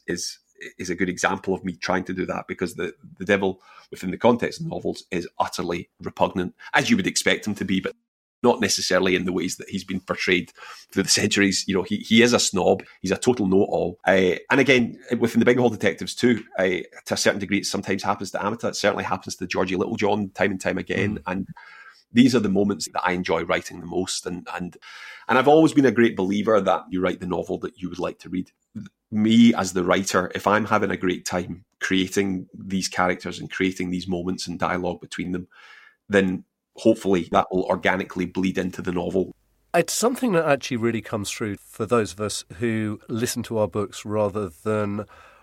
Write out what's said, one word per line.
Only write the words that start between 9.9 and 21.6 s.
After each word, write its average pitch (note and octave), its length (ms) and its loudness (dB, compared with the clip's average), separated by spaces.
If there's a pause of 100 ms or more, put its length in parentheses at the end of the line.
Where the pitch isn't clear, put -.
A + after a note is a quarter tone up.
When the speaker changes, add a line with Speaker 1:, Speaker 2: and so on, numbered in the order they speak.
Speaker 1:
portrayed - 520 -2 (400)
through - 120 2
the - 40 -8
centuries. G2+ 600 2
You F#2+ 80 0
know, F2+ 80 0
he, G#2 140 -4
he A2+ 240 4
is A#2+ 100 6
a A2 80 4
snob. F#2 420 2 (180)
He's F#2 120 0
a F#2 40 0
total B2+ 300 2
know-it-all. F2+ 580 2
Uh, F#2 300 4 (160)
and C3+ 100 4
again, B2+ 380 4 (200)
within A#2 200 0
the A2 80 6
Bingo B2 160 4
Hall B2 80 4
Detectives G2 460 -2
too, B2 280 2 (140)
uh, F#2 240 2 (240)
to - 80 -2
a - 20 -4
certain - 240 2
degree, G2 180 0
it - 80 -6
sometimes G2 360 -4
happens G2+ 300 -4
to - 120 -4
Amita. G#2+ 240 -4
It - 80 -6
certainly G2+ 280 0
happens G2 320 -8
to F#2+ 100 -10
Georgie F#2 300 -2
Littlejohn G#2 540 0
time G2+ 200 0
and F#2 100 -6
time F#2 180 -2
again. F#2+ 400 -4
Speaker 2:
Mm. - 100 -18
Speaker 1:
And F#2 200 -6 (640)